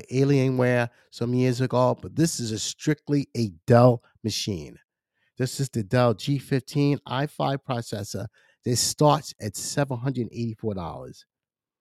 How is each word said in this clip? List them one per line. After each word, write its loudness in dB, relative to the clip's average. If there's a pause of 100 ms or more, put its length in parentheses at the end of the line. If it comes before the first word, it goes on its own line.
(120)
Alienware 2 (220)
some -4
years 2
ago, 2
but -12
this 0
is -4
a -4
strictly -2
a 0 (180)
Dell 6 (200)
machine. -6 (580)
This -4
is -4
the -4
Dell 4
G -4
fifteen 0
i -4
five -4
processor. -6 (400)
This 2
starts 2
at -8
seven -4
hundred -4
eighty-four -6
dollars, -12 (560)